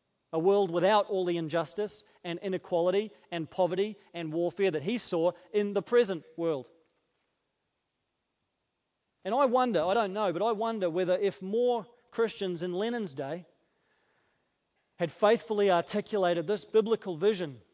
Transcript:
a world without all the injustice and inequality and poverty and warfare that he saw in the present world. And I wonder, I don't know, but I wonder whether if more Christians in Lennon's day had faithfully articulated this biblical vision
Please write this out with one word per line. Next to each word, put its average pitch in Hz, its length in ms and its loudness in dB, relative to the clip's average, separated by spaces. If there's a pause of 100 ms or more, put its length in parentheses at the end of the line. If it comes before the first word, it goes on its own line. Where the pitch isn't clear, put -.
(320)
a 165 80 -2
world 196 300 4
without 190 380 4
all 190 180 -2
the 175 120 0
injustice 165 680 -4 (200)
and 175 160 -6
inequality 185 720 -2 (200)
and 165 180 -6
poverty 185 480 0 (160)
and 165 180 -6
warfare 175 380 0
that 151 140 -2
he 226 160 -2
saw 175 320 0 (200)
in 208 220 0
the 196 80 0
present 196 420 2 (140)
world. 156 300 -2 (2500)
And 196 80 -4
I 277 120 4
wonder, 240 380 2
I 185 120 2
don't 208 180 0
know, 208 180 0
but 170 120 -2
I 233 80 2
wonder 214 380 -2
whether 180 280 0
if 196 240 -2
more 226 460 -2 (240)
Christians 196 500 -2
in 180 120 -4
Lennon's 214 400 -4
day 147 320 -8 (1500)
had 170 140 -2
faithfully 208 600 2
articulated 175 720 0
this 202 200 -4
biblical 208 500 0
vision 165 460 -2 (120)